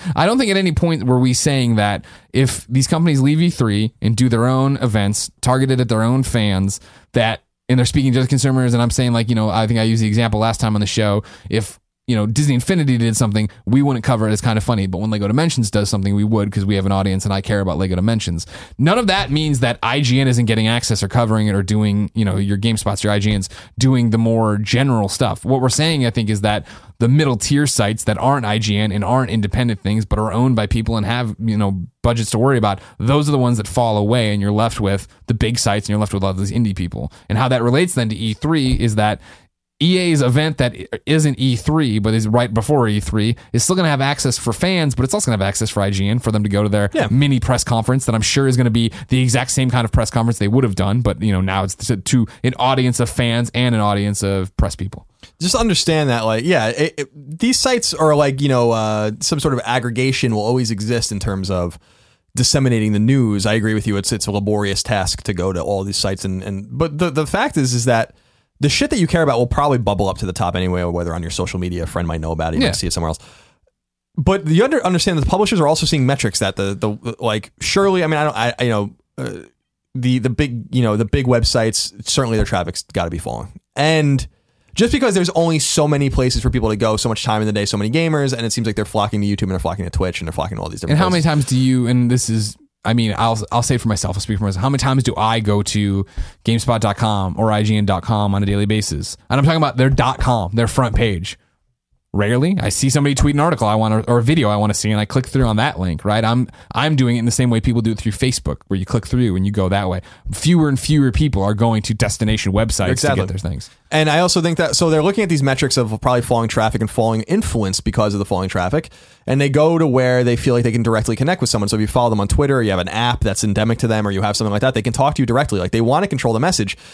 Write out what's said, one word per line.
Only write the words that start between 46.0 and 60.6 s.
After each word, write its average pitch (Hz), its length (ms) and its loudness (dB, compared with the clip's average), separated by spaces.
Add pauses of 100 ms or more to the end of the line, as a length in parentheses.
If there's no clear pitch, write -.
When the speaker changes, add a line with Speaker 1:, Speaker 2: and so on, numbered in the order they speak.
Speaker 1:
N 117 120 0
for 117 100 -2
them 107 140 0
to 104 40 -2
go 101 140 0
to 107 60 0
their 101 260 0
Speaker 2:
Yeah. 294 160 0
Speaker 1:
mini 135 300 2
press 120 240 0
conference 127 420 0
that 113 80 0
I'm 110 80 0
sure 139 240 2
is 127 100 4
gonna 123 140 4
be 113 220 2 (160)
the 131 120 2
exact 127 300 2
same 131 180 0
kind 120 160 2
of 110 60 -2
press 113 200 2
conference 117 280 0
they 104 80 0
would 117 160 2
have 104 140 0
done, 98 240 0
but, 101 200 -2
you 107 120 0
know, 92 80 2
now 95 240 0
it's 95 100 -6
to, - 220 -4
to 110 320 0 (160)
an 127 120 0
audience 127 440 0
of 117 100 0
fans 120 420 -2
and 123 220 0
an 110 60 2
audience 101 420 0
of 98 340 -2
press - 200 0
people. - 320 -10 (320)
Speaker 2:
Just 180 160 0
understand 170 520 2
that, 117 160 0
like, 110 200 0
yeah, 147 240 2
it, 147 280 -2
it, 147 440 -12
these 247 180 2
sites 254 340 0
are 156 220 2
like, 143 260 2
you 143 80 2
know, 123 220 4
uh, 107 400 0 (100)
some 151 200 -2
sort 147 140 0
of 123 100 -2
aggregation 123 720 0
will 104 100 -2
always 120 260 0